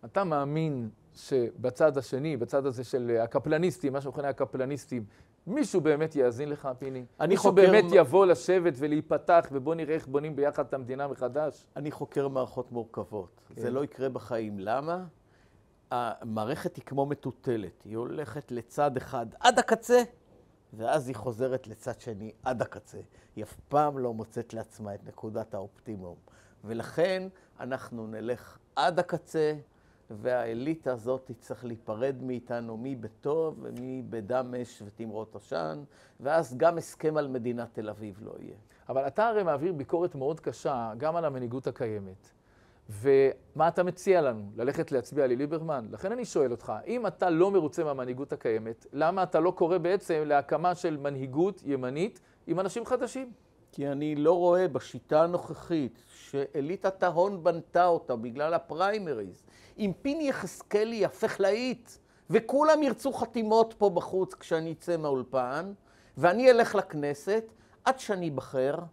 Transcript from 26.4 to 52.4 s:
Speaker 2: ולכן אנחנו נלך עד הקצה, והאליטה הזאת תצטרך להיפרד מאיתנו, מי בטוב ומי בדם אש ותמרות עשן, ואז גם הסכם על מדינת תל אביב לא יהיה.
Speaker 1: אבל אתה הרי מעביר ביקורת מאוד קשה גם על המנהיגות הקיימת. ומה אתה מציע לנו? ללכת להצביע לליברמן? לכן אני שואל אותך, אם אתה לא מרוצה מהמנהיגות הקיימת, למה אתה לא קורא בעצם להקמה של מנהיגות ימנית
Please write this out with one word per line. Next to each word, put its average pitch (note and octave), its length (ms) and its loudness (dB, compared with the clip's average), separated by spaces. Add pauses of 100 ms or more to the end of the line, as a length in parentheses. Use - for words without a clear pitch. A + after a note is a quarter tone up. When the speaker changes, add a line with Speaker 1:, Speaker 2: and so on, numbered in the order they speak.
Speaker 2:
ולכן F3 600 -2 (360)
אנחנו B2 480 -10
נלך A2 500 -8 (180)
עד D#3+ 240 2
הקצה, D#3+ 540 -2 (560)
והאליטה B2 840 -2
הזאת B2 320 -2
תצטרך - 400 -12
להיפרד A#2 560 -4
מאיתנו, A#2+ 560 -6
מי C3 180 -8
בטוב D3 680 -4
ומי B2+ 480 -10
בדם B2 520 -4
אש A#2+ 240 -14
ותמרות G#2+ 500 -12
עשן, D#3 480 -6 (360)
ואז C3+ 380 0
גם E3 200 4
הסכם D#3 400 -4
על D3 100 0
מדינת A#2+ 460 -4
תל G#2+ 160 -8
אביב G#2 340 -12
לא - 160 -14
יהיה. - 160 -16 (340)
Speaker 1:
אבל C3+ 180 0
אתה G#3+ 200 2
הרי G#3+ 160 2
מעביר D#3+ 300 0
ביקורת E3 420 -2
מאוד C#3+ 240 -2
קשה B2 580 -4
גם D3+ 180 -2
על E3+ 100 0
המנהיגות B2+ 420 -4
הקיימת. G#2 640 -6 (600)
ומה C3+ 760 4
אתה F3 160 2
מציע F3+ 380 4
לנו? A2 340 -2
ללכת C#3 360 -2
להצביע C3+ 360 0
לליברמן? C#3+ 640 -2
לכן A#2 200 -6
אני A#3+ 140 -6
שואל C#3 260 2
אותך, A#2 220 -6 (140)
אם A3+ 200 -4
אתה F#3 220 0
לא E3+ 220 4
מרוצה E3+ 320 2
מהמנהיגות C3 500 -4
הקיימת, A2+ 600 -4
למה E3+ 300 2
אתה E3+ 160 2
לא F3 120 4
קורא F3+ 260 2
בעצם E3+ 480 0
להקמה D3+ 500 2
של E3 220 -2
מנהיגות C#3 680 -2
ימנית C#3 540 -4 (280)